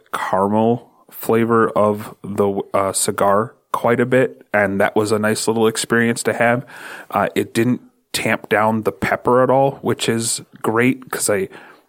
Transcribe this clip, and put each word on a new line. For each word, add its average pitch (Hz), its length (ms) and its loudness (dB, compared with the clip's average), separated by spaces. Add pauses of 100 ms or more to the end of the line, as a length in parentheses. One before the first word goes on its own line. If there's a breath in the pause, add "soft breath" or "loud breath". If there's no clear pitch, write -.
(120)
caramel 107 800 0 (180)
flavor 113 600 2
of 107 520 0
the, 101 300 -2 (220)
uh, 98 180 0
cigar 101 640 0 (160)
quite 120 300 0
a 123 40 2
bit, 127 480 0
and 98 280 2
that 101 140 0
was 107 160 0
a 107 80 0
nice 107 280 -2
little 113 200 2
experience 117 560 0
to 107 100 0
have. 120 320 0 (460 loud breath)
Uh, 101 240 0
it 101 180 -4
didn't 117 280 0 (300)
tamp - 380 -4
down 110 340 2
the 101 80 -2
pepper - 500 0
at 127 80 2
all, 135 280 2
which - 320 -4
is 113 320 -4 (200)
great, 117 480 0
'cause - 200 -4
I, 95 180 0 (420 loud breath)